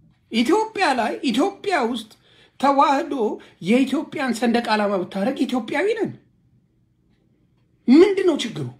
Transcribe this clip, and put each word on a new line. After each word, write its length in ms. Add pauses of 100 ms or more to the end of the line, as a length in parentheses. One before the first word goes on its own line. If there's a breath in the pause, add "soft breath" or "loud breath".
(320)
ኢትዮጵያ 640
ላይ፣ 200 (100)
ኢትዮጵያ 600
ውስጥ 280 (480 soft breath)
ተዋህዶ 540 (480 loud breath)
የኢትዮጵያን 720
ሰንደቅ 360
ዓላማ 280
ብታደርግ 440
ኢትዮጵያዊ 520
ነን። 180 (1800)
ምንድን 400
ነው 120
ችግሩ? 260 (140)